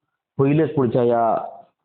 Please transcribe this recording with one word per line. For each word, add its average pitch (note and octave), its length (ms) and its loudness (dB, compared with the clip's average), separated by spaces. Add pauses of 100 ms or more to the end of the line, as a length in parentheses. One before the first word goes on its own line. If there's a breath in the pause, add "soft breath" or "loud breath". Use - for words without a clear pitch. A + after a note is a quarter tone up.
(400)
होईलच D3 300 2
पुढच्या B2+ 340 0
या A#2 340 0 (480)